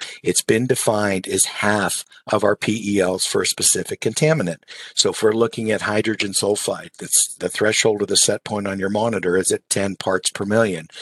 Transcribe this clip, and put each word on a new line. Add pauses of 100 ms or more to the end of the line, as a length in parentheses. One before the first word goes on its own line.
(240)
it's
been
defined
as
half (280)
of
our
P
E
Ls
for
a
specific
contaminant. (320)
So
if
we're
looking
at
hydrogen
sulfide,
that's
the
threshold
of
the
set
point
on
your
monitor
is
at
ten
parts
per
million. (140)